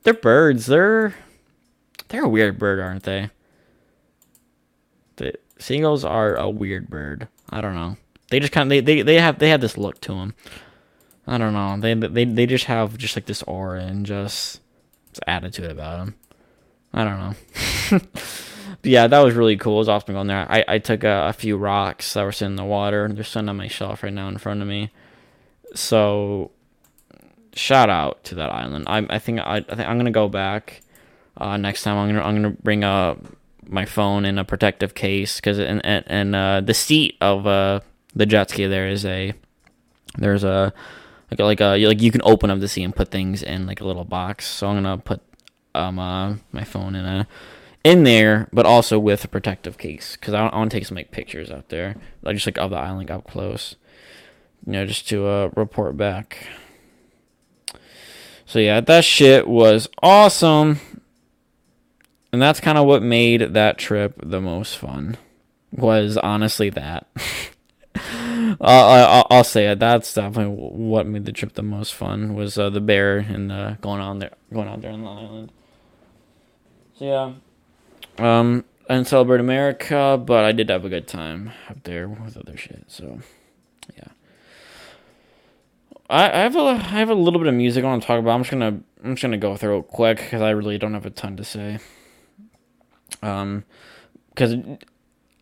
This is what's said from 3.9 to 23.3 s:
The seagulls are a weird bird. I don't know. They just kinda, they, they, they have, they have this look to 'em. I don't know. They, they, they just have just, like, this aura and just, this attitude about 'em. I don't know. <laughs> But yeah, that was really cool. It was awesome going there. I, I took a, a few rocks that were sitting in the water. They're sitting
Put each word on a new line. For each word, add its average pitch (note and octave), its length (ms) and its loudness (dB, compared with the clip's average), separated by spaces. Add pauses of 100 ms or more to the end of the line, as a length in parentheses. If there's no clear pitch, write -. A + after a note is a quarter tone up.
The - 180 -10 (240)
seagulls D3 460 -2
are G#2 320 -2
a E2+ 120 -4
weird G2 400 -8
bird. D2 400 -12 (220)
I A2 100 -10
don't G2+ 140 -8
know. F2 220 -8 (340)
They C3 100 2
just C#3+ 120 -4
kinda, C#3+ 160 0
they, C#3 120 4
they, D3 220 2
they D#3+ 180 6
have, E3 180 2
they D3+ 100 4
have D3+ 120 4
this A2+ 180 -4
look G2+ 240 -8
to - 120 -10
'em. F#2+ 200 -8 (920)
I B2+ 120 -4
don't A2 140 -2
know. G2+ 260 -4
They, A2+ 160 0
they, A2 300 0
they A#2+ 220 2
just B2+ 200 -2
have A2+ 320 -4
just, A#2+ 180 -8
like, G#2+ 100 -10
this - 180 -10
aura F#2 360 -8
and G2 240 -8
just, G2+ 560 -8 (520)
this - 140 -20
attitude F2+ 440 -8
about D#2 300 -12
'em. G2+ 140 -10 (800)
I A2+ 120 -4
don't G2 140 -6
know. - 840 -4 (140)
<laughs> - 40 -14 (640)
But C#3 80 -2
yeah, A#2+ 160 8
that C#3 140 6
was B2+ 140 6
really A2+ 220 4
cool. G#2+ 200 -2
It - 20 2
was A2 100 2
awesome G#2 260 -2
going G2 120 -4
there. G2 240 -2
I, A2 160 4
I A2 140 0
took A2+ 240 -2
a, G2 240 0
a A2+ 40 -4
few G#2+ 240 -4
rocks G2 580 -4
that G#2 100 -4
were G2+ 80 -6
sitting G2+ 220 -6
in - 20 -8
the G2 80 -8
water. G2+ 440 -2
They're G#2 140 -8
sitting G#2+ 260 -8